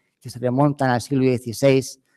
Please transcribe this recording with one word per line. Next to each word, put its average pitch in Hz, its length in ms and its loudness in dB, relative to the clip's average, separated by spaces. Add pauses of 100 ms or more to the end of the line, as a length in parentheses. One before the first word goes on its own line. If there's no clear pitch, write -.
(200)
que 127 100 -18
se - 80 -16
remontan 135 520 0
al 120 120 0
siglo 131 220 -2
dieciséis, 127 800 0 (160)